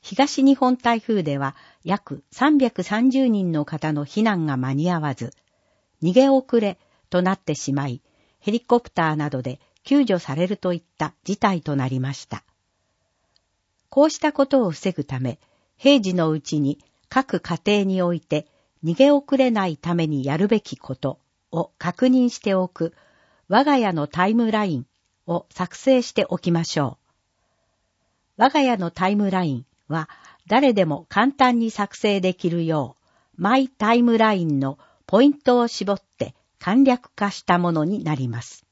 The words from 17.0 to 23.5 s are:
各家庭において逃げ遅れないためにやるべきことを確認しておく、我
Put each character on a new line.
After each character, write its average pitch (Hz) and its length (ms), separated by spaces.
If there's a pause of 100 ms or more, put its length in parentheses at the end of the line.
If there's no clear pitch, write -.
各 262 320
家 - 240
庭 208 200
に 185 180
お 175 120
い 170 60
て - 260 (380)
逃 165 100
げ 277 160
遅 285 260
れ 254 140
な 202 160
い 160 100
た 170 180
め 170 120
に 139 180
や 139 120
る 196 120
べ 214 120
き - 160
こ - 180
と - 240 (320)
を 165 280
確 175 280
認 254 220
し - 100
て 196 160
お 185 140
く、 - 260 (540)
我 226 160